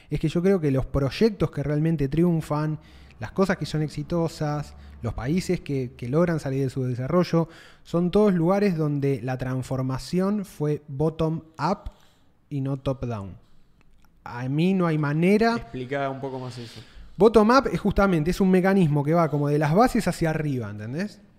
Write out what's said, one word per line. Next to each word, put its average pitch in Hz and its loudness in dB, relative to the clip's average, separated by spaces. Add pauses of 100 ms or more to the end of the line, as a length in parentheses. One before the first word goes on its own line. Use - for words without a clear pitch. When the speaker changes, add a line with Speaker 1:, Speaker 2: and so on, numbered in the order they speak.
Speaker 1:
es 147 -4
que 160 0
yo 170 0
creo 196 4
que 151 0
los 131 0
proyectos 156 0
que 143 -6
realmente 151 0
triunfan, 156 0 (440)
las 107 -10
cosas 185 0
que - -6
son 156 -4
exitosas, 151 -4 (260)
los 117 -4
países 170 -2
que, 131 -6
que 120 -10
logran 165 2
salir 135 -4
de 131 -2
su 131 -4
desarrollo, 147 0 (360)
son 175 -2
todos 208 4
lugares 185 2
donde 143 -2
la 127 -4
transformación 131 -4
fue 151 -4
bottom-up 160 -4 (580)
y 143 -6
no 135 -4
top-down. 117 -6 (840)
A 120 -10
mí 165 2
no 180 2
hay 156 0
manera. 180 2
Speaker 2:
Explicá 139 -6
un 131 -8
poco 131 -8
más 123 -10
eso. 113 -16 (360)
Speaker 1:
Bottom-up 226 6
es 165 -2
justamente, 185 2
es 175 -2
un 190 4
mecanismo 180 4
que 151 0
va 170 2
como 143 0
de 147 2
las 151 2
bases 226 4
hacia 165 -2
arriba, 143 -4
¿entendés? 120 -8 (180)